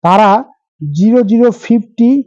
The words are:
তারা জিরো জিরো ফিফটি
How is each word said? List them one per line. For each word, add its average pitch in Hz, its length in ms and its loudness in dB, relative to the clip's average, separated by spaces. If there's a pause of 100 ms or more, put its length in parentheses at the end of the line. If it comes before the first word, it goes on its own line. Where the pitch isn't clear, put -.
তারা 196 240 2 (520)
জিরো 180 420 0
জিরো 233 260 0 (160)
ফিফটি 233 460 -2 (160)